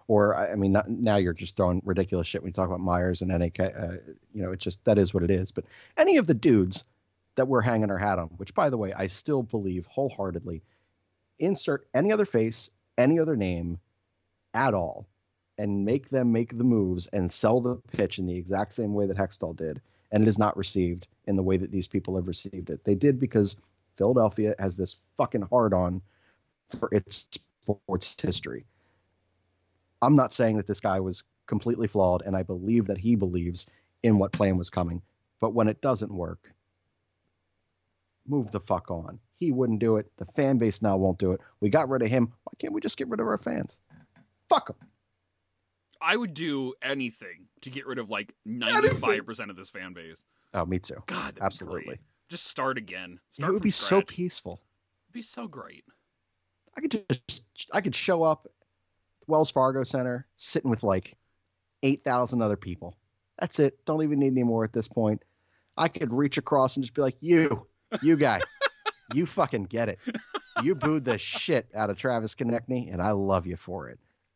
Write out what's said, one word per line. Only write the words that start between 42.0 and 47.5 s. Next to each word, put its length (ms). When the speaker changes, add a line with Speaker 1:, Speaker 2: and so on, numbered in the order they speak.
Speaker 1:
of 60
him. 240
Why 140
can't 140
we 80
just 160
get 120
rid 120
of 60
our 120
fans? 420
Fuck 220
'em. 80
Speaker 2:
I 140
would 180
do 480
anything 640